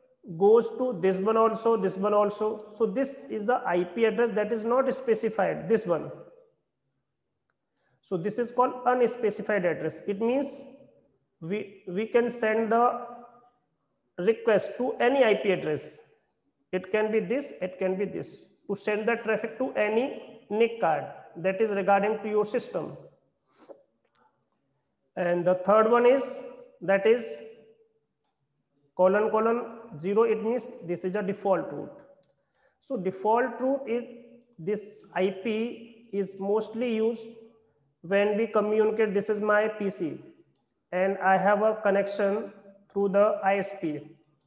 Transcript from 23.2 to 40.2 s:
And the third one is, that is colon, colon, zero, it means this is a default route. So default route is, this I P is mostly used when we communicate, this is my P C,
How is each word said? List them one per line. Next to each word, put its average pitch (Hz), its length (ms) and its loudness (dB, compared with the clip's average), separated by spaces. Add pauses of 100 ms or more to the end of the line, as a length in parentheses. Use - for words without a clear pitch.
And 175 300 0
the 185 80 4
third 220 360 4
one 240 140 6
is, 254 400 2 (380)
that 190 240 0
is 226 340 2 (1600)
colon, 202 340 4
colon, 226 480 0 (200)
zero, 202 260 2
it 208 200 0
means 233 260 -2 (140)
this 170 200 -4
is 185 120 -4
a 208 60 -2
default 185 500 -2
route. - 260 -12 (800)
So 262 180 -6
default 214 600 0
route 262 300 -2
is, 233 160 -2 (540)
this 196 460 -6 (100)
I 190 280 0
P 226 680 -6
is 196 260 -4
mostly 220 560 -2
used 220 340 -2 (760)
when 202 340 2
we 226 100 0
communicate, 214 680 2
this 202 160 0
is 208 100 0
my 214 280 4
P 208 200 -4
C, 156 320 -6 (720)